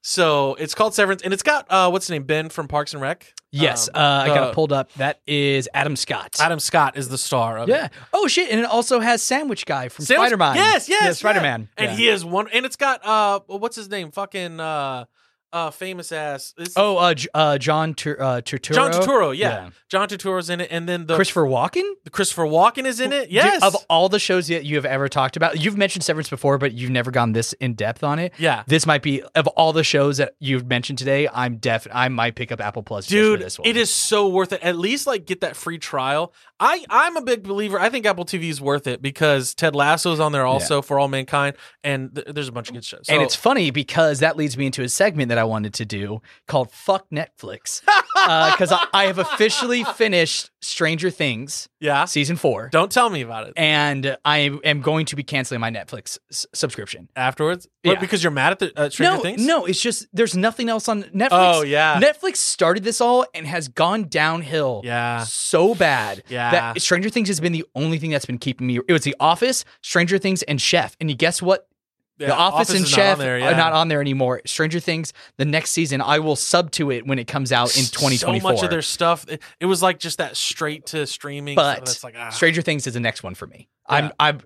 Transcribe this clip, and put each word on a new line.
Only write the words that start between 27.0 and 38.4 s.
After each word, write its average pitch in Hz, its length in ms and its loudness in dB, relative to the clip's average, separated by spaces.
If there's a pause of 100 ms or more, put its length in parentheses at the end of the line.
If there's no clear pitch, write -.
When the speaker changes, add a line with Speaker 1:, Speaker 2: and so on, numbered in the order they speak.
Speaker 2:
gone 120 220 2
this 113 260 -2
in 127 140 -2
depth 107 280 -4
on 147 160 -2
it. 175 180 -4
Speaker 1:
Yeah. 135 300 0
Speaker 2:
This 151 180 2
might 151 180 2
be, 139 200 -2 (140)
of 131 100 2
all 160 260 2
the 156 120 2
shows 143 320 2
that 139 240 -2
you've 131 260 -2
mentioned 123 320 -2
today, 135 340 0
I'm 123 260 -2
def-, 113 340 -2
I 123 160 2
might 117 260 0
pick 120 160 -8
up 113 100 -8
Apple 104 220 -6
Plus 101 240 -10
just - 60 -4
for 202 40 2 (200)
Speaker 1:
Dude, 190 60 -6
Speaker 2:
this - 140 -8
one. - 120 -2
Speaker 1:
it 233 80 0
is 233 180 0
so 208 320 2
worth 185 260 0
it. 185 80 -6
At 175 160 -2
least, 233 300 -2
like, 214 180 -2
get 180 180 -6
that - 120 -6
free 170 240 -10
trial. 147 540 -2 (260)
I, 294 320 2
I'm 320 260 4
a 294 60 -2
big 233 220 -2
believer. 202 340 -2
I 202 120 2
think 233 160 -2
Apple 180 180 0
T 185 140 -6
V 165 100 -6